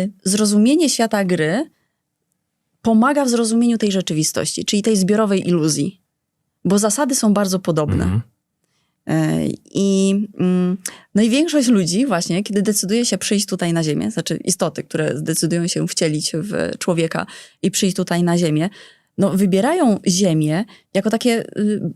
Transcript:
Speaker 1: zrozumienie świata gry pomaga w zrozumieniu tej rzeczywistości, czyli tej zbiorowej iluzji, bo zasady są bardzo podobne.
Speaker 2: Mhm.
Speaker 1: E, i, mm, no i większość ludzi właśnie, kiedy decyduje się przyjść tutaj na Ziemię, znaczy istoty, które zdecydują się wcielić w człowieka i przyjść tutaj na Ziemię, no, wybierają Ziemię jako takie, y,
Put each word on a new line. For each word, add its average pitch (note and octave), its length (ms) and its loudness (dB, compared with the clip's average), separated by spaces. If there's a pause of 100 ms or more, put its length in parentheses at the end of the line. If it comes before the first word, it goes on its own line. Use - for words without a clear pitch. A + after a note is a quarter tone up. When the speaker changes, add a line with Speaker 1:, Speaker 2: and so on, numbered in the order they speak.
(240)
Speaker 1:
zrozumienie G#3+ 640 2
świata A3 360 0
gry F3 440 0 (1120)
pomaga C4 440 4
w B3 40 0
zrozumieniu A#3 480 2
tej G3+ 140 0
rzeczywistości, D#3+ 720 -2
czyli G3+ 160 -2
tej A3 160 2
zbiorowej G3+ 500 2
iluzji, D#3 540 0 (640)
bo G3 140 2
zasady B3+ 360 0
są G#3+ 180 2
bardzo F#3+ 260 0
podobne. D#3 440 0
Speaker 2:
Mhm. G2 180 0 (880)
Speaker 1:
E, D#3 360 0 (280)
i, G3 420 2 (240)
mm, F3+ 380 2 (380)
no G3+ 60 4
i A3+ 80 4
większość D4 380 2
ludzi G3 380 2
właśnie, F3+ 380 -2
kiedy G3+ 180 -2
decyduje G#3 440 0
się G3 120 -2
przyjść G#3 280 -2
tutaj F3 280 -2
na E3 100 0
Ziemię, D#3 280 -2
znaczy E3 240 -4
istoty, - 480 -4
które D3+ 340 -4
zdecydują E3 500 -2
się D#3+ 200 -2
wcielić D#3 480 -2
w A2+ 440 -4
człowieka E3 460 -2 (360)
i F#3+ 100 0
przyjść F#3+ 240 -2
tutaj F3 280 -2
na F3 140 2
Ziemię, D#3+ 320 0 (480)
no, F#3+ 120 2
wybierają G3+ 800 2
Ziemię E3+ 580 2 (280)
jako G3 160 0
takie, A#3 340 0 (140)
y, G#3 240 0 (140)